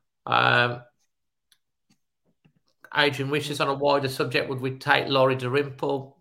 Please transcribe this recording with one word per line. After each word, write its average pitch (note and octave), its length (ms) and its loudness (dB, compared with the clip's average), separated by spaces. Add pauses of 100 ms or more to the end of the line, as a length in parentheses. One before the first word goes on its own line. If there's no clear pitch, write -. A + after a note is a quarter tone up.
(260)
um, B2 540 2 (2250)
Adrian C#3 340 2
wishes, D3 300 -4
on D3 80 0
a C#3 60 0
wider C#3 340 0
subject, C3+ 400 -2
would C3 120 -6
we C3 180 -6
take C#3 300 0
Laurie C3 260 4
Dalrymple C3 880 -4